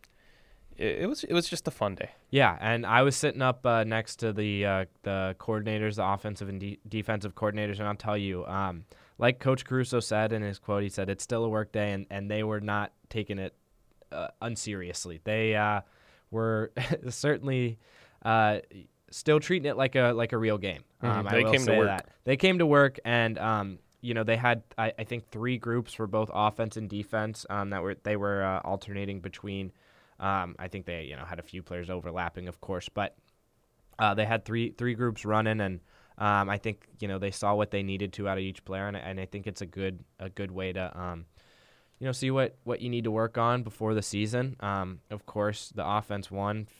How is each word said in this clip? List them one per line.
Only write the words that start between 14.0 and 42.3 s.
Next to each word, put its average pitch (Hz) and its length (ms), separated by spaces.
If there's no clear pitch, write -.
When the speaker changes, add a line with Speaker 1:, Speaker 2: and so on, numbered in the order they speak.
Speaker 2:
uh, 85 180
unseriously. 95 840
They, 110 320
uh, 104 260
were 113 400
<laughs> 127 200
certainly, 127 680
uh, 110 340
still 151 280
treating 147 300
it 127 80
like 131 180
a, 123 200
like 117 180
a 120 60
real 107 180
game. 92 260
Speaker 1:
Mm-hmm. 117 160
Speaker 2:
Um, 101 80
I 101 40
Speaker 1:
They 117 120
Speaker 2:
will 110 80
Speaker 1:
came 135 80
to 127 60
Speaker 2:
say 110 120
Speaker 1:
work. 110 100
Speaker 2:
that. 95 220
They 131 140
came 190 220
to 170 60
work, 143 400
and, 113 320
um, 101 420
you 120 160
know, 113 80
they 113 140
had, 120 260
I, 110 180
I 110 60
think, 117 260
three 120 300
groups 117 340
for 110 140
both 110 260
offense 107 440
and 107 120
defense, 107 600
um, 101 220
that 95 120
were, 98 120
they 104 200
were, 101 280
uh, 95 180
alternating 98 580
between. 95 520
Um, 95 400
I 90 80
think 92 180
they, 85 180
you 71 120
know, 67 100
had 85 140
a 85 40
few 90 200
players 87 260
overlapping, 87 580
of 87 140
course, 92 280
but, 101 260
uh, 107 140
they 107 120
had 113 200
three, 117 260
three 120 240
groups 113 300
running, 110 360
and, 92 180
um, 101 320
I 101 100
think, - 280
you 107 80
know, 95 120
they 101 120
saw 104 240
what 104 160
they 101 120
needed 98 300
to 101 140
out 95 100
of 95 60
each 95 200
player, 95 240
and, 101 80
and 95 240
I 95 60
think 101 220
it's 101 140
a 98 40
good, 92 380
a 95 100
good 95 220
way 92 220
to, 92 260
um, 87 260
you 127 60
know, 131 60
see 131 200